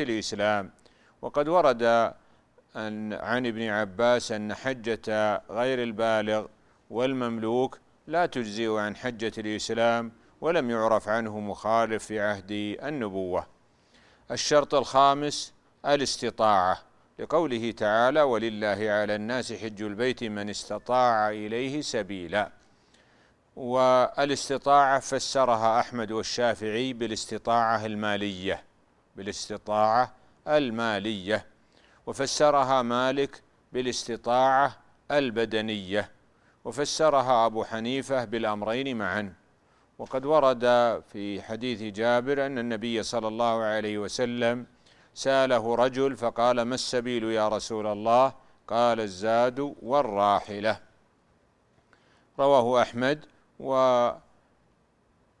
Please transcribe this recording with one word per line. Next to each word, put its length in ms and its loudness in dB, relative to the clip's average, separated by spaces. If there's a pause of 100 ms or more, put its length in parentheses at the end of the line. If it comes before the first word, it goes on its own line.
الإسلام. 680 -2 (500)
وقد 260 -2
ورد 360 4 (920)
أن، 380 -8
عن 320 -2
ابن 160 -4
عباس 720 0
أن 220 -6
حجة 960 -2
غير 340 -2
البالغ 640 0 (440)
والمملوك 920 -2 (280)
لا 180 0
تجزئ 500 -4
عن 200 -2
حجة 420 -6
الإسلام، 720 -2 (300)
ولم 280 0
يعرف 400 2
عنه 300 -2
مخالف 640 0
في 140 -6
عهد 320 -4 (320)
النبوة. 640 -4 (840)
الشرط 440 2
الخامس 800 2 (320)
الاستطاعة، 920 2 (400)
لقوله 520 -2
تعالى: 500 4
"ولله 680 0
على 240 0
الناس 380 -4
حج 280 -10
البيت 420 -4
من 260 -6
استطاع 800 0
إليه 520 -6
سبيلا". 720 -4 (1040)
والاستطاعة 1400 2
فسرها 800 2
أحمد 320 -4
والشافعي 840 -2
بالاستطاعة 920 -2
المالية، 760 -4 (520)
بالاستطاعة 960 0 (340)
المالية، 1000 0 (600)
وفسرها 760 2
مالك 600 0 (320)
بالاستطاعة 1040 0 (340)
البدنية، 1000 -2 (540)
وفسرها 800 2
أبو 180 0
حنيفة 640 -4
بالأمرين 720 -4
معا. 360 -4 (640)
وقد 280 -6
ورد 380 4 (500)
في 280 -8
حديث 400 -6
جابر 640 0
أن 140 -6
النبي 440 -4
صلى 240 -4
الله 360 0
عليه 340 -2
وسلم 680 -2 (480)
سأله 640 2
رجل 420 2
فقال: 440 2
"ما 140 -2
السبيل 480 -4
يا 240 0
رسول 400 -4
الله؟" 460 4 (340)
قال: 320 2
"الزاد 800 0
والراحلة". 1000 0 (1600)
رواه 420 6
أحمد. 440 0 (2250)